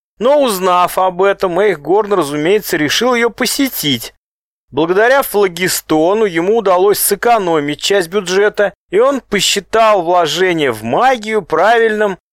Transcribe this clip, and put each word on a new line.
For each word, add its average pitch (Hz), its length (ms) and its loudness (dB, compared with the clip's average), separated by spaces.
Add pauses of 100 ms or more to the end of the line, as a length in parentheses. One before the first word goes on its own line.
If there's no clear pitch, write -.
(180)
Но, 277 240 2
узнав 180 560 0
об 185 240 0
этом, 190 360 0
Эйхгорн, 196 540 0
разумеется, 170 640 0
решил 220 380 0
ее 233 160 0
посетить. 208 840 -4 (560)
Благодаря 196 520 2
флагистону 185 1040 0
ему 180 320 0
удалось 190 420 2
сэкономить 175 800 0
часть 196 280 0
бюджета, 202 680 0 (160)
и 190 100 0
он 262 200 2
посчитал 208 840 0
вложение 165 680 0
в 107 120 -8
магию 214 580 0
правильным 214 760 0 (140)